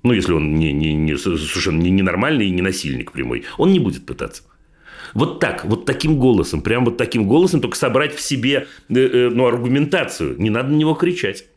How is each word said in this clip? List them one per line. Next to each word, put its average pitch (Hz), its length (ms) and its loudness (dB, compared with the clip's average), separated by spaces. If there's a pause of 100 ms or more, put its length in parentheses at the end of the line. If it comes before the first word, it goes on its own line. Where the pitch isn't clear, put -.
Ну, 123 100 4
если 92 200 2
он 76 220 2
не, 78 180 2
не, 76 220 0
не, 76 240 0
совершенно 82 640 -2
не, 87 80 2
ненормальный 98 560 2
и 92 40 -2
не 90 120 -2
насильник 73 500 -4
прямой. 62 320 -6 (140)
Он 185 140 4
не 175 80 4
будет 95 260 -4
пытаться. - 380 -12 (720)
Вот - 260 -2
так, - 240 -2
вот 110 220 -2
таким 151 320 0
голосом, 104 420 2
прям 120 240 0
вот 117 140 0
таким 113 280 0
голосом, 165 340 4
только 120 160 -4
собрать 139 380 0
в - 60 -10
себе, 135 460 -2 (220)
э, 123 60 -4
э, 123 360 4
ну, 123 160 2
аргументацию. 123 920 0
Не 107 120 0
надо 123 200 -2
на 151 60 2
него 156 180 2
кричать. 165 520 -2 (100)